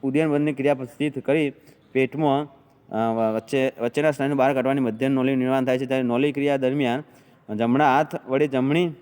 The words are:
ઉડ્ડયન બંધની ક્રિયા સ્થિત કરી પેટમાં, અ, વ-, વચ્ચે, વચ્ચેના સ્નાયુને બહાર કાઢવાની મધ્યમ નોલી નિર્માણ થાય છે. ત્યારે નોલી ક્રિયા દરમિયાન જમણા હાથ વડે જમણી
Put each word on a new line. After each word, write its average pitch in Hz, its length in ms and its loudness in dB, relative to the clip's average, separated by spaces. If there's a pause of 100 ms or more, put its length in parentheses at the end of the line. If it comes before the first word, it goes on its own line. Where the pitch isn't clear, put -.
ઉડ્ડયન 143 260 0
બંધની 147 240 0
ક્રિયા 143 200 0
સ્થિત 135 460 -6
કરી 143 340 0 (380)
પેટમાં, 139 640 0 (320)
અ, 113 240 -2
વ-, 113 220 0
વચ્ચે, 131 360 -2 (100)
વચ્ચેના 147 300 0
સ્નાયુને 143 240 -2
બહાર 135 180 2
કાઢવાની 135 280 0
મધ્યમ 123 300 -2
નોલી 135 240 0
નિર્માણ 131 300 0
થાય 127 140 0
છે. 135 60 -4
ત્યારે 131 180 -2
નોલી 123 280 0
ક્રિયા 143 260 -2
દરમિયાન 131 460 0 (520)
જમણા 127 400 4
હાથ 151 340 -2
વડે 135 180 2
જમણી 143 440 0 (100)